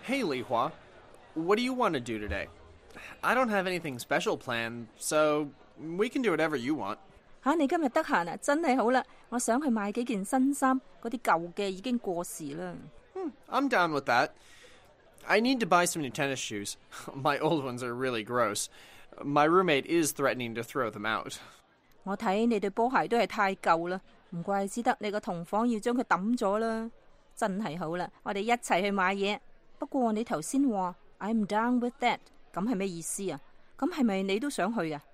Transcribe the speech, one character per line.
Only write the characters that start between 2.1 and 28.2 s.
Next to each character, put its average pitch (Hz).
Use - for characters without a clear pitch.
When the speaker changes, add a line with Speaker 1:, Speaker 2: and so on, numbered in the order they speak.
Speaker 1:
today? 98
I 175
don't 247
have 196
anything 165
special 165
planned, 117
so 151
we 175
can 269
do 196
whatever 156
you 127
want. 107
Speaker 2:
下， 285
你 311
今 339
日 302
得 233
閒 175
啊？ 160
真 294
係 262
好 240
啦， 254
我 233
想 247
去 311
買 208
幾 269
件 202
新 269
衫， 262
嗰 233
啲 240
舊 175
嘅 202
已 190
經 247
過 175
時 147
啦。 175
Speaker 1:
Hmm, 359
I'm 269
down 180
with 139
that. 127
I 190
need 247
to 226
buy 175
some 170
new 127
tennis 139
shoes. 104
<laughs> -
My 143
old 151
ones 123
are 123
really 120
gross. 117
My 147
roommate 165
is 165
threatening 123
to 117
throw 117
them 104
out. 110
Speaker 2:
我 196
睇 214
你 233
對 196
波 233
鞋 180
都 233
係 196
太 196
舊 170
啦， 185
唔 170
怪 196
之 214
得 240
你 208
個 208
同 175
房 220
要 226
將 240
佢 254
抌 196
咗 202
啦。 226
真 208
係 185
好 170
啦， 175